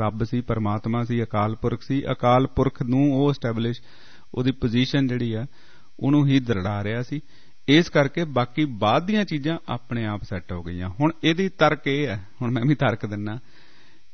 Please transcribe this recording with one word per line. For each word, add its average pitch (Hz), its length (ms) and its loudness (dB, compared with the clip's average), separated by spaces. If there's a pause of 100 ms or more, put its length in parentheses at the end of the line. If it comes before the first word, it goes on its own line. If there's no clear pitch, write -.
ਰੱਬ 107 240 0
ਸੀ, 123 160 -2
ਪਰਮਾਤਮਾ 113 640 0
ਸੀ, 117 180 0
ਅਕਾਲ 107 340 0
ਪੁਰਖ 117 260 -2
ਸੀ। 135 200 0 (100)
ਅਕਾਲ 123 340 4
ਪੁਰਖ 131 360 0
ਨੂੰ 131 320 4
ਉਹ 143 160 4
ਐਸਟੈਬਲਿਸ਼, 117 520 -2 (520)
ਉਹਦੀ 127 180 2
ਪੋਜੀਸ਼ਨ 127 540 2
ਜਿਹੜੀ 120 260 -2
ਆ, 110 140 -4 (540)
ਉਹਨੂੰ 143 260 4
ਹੀ 135 140 6
ਦਰੜਾ 104 440 0
ਰਿਹਾ 113 180 -2
ਸੀ। 143 180 -6 (480)
ਇਸ 160 200 6
ਕਰਕੇ 156 360 2
ਬਾਕੀ 135 400 0
ਬਾਅਦ 120 420 2
ਦੀਆਂ 214 180 2
ਚੀਜ਼ਾਂ 160 340 -2 (100)
ਆਪਣੇ 117 380 -4
ਆਪ 104 160 -4
ਸੈੱਟ 90 300 -6
ਹੋ 87 100 -6
ਗਈਆਂ। 87 260 -6 (120)
ਹੁਣ 156 120 4 (120)
ਇਹਦੀ 170 240 2
ਤਰਕ 151 380 4
ਇਹ 139 200 0
ਹੈ, 98 220 -6 (140)
ਹੁਣ 120 80 0
ਮੈਂ 120 160 0
ਵੀ 151 80 6
ਤਰਕ 110 320 0
ਦਿੰਨਾ, 104 320 -6 (760)